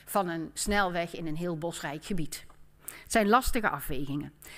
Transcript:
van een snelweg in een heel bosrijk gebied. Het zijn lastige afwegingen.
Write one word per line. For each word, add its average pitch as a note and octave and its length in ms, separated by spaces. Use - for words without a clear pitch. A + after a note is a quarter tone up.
van G3 240
een E3 260
snelweg F3+ 600
in E3 120
een D#3 100
heel F3 220
bosrijk D#3+ 460
gebied. - 420
Het - 320
zijn G#3+ 160
lastige A#3+ 400
afwegingen. C#3+ 640